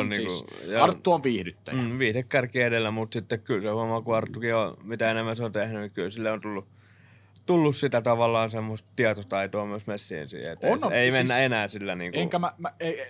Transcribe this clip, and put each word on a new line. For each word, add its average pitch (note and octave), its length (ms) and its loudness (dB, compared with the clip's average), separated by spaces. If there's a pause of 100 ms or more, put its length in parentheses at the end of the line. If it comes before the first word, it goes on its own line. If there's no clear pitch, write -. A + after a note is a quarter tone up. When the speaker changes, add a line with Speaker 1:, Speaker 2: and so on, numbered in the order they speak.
Speaker 1:
on G#2 60 -2
Speaker 2:
siis, G#2 160 -2 (320)
Speaker 1:
niinku, E2+ 120 -8
ja A2+ 120 6
Speaker 2:
Arttu F3 280 4
on D#3+ 120 2
viihdyttäjä. A2+ 580 -2
Speaker 1:
Mm, A#2+ 180 -2
viihdekärki B2+ 600 0
edellä, A#2 300 2
mut A2 220 -4
sitten A2 280 -4
kyllä G#2+ 200 -2
se G#2 120 -2
huomaa, A2+ 280 0
kun A2+ 140 0
Arttukin A2 400 -2
on, G#2 280 0
mitä A2 280 0
enemmän A2+ 240 -2
se A#2 80 -6
on A2 80 -4
tehnyt, G#2+ 300 -2
niin G#2 100 -10
kyllä G2 180 -4
sille A2 220 -4
on G#2+ 100 -4
tullut, G2+ 260 -8 (800)
tullut D#3+ 300 4
sitä A#2+ 260 2
tavallaan A#2 500 4
semmoista A2 440 -6
tietotaitoa G2+ 680 0
myös G#2 220 -8
messiin F2+ 420 -8
siihen, C2+ 220 -10
et - 120 -10
Speaker 2:
On, - 80 4
Speaker 1:
ei C4 80 0
se, D#4 60 -4
Speaker 2:
on, - 80 0
Speaker 1:
ei B2 180 6
mennä B2+ 220 4
Speaker 2:
siis C3 120 6
Speaker 1:
enää A2+ 220 0
sillä G2 280 -6
niinku F2 240 -6
Speaker 2:
enkä F3 200 -2
mä, F3 180 -2
mä, E3 220 -8
ei, E3 300 -6